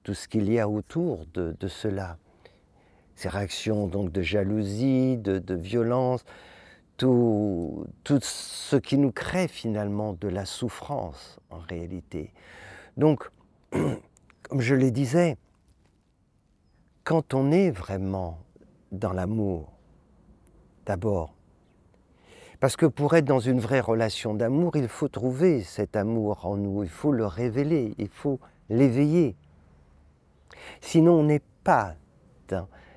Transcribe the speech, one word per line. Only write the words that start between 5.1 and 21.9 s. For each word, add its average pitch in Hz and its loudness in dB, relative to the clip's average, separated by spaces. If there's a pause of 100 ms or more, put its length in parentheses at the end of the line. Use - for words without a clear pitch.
de, 98 0
de 92 -6
violence, 120 0 (720)
tout, 104 2 (180)
tout 143 2
ce - -4
qui 139 0
nous 139 4
crée - -2
finalement 104 -4
de 87 -6
la 95 -4
souffrance - -8 (120)
en 82 -16
réalité. 85 -10 (640)
Donc, 147 2 (220)
<clears throat> - -20
comme - -4
je 120 2
le 131 4
disais, 139 0 (1700)
quand 160 0
on 135 2
est 180 4
vraiment 95 -4 (540)
dans 101 -4
l'amour, 92 -2 (1120)
d'abord, 92 -2 (1300)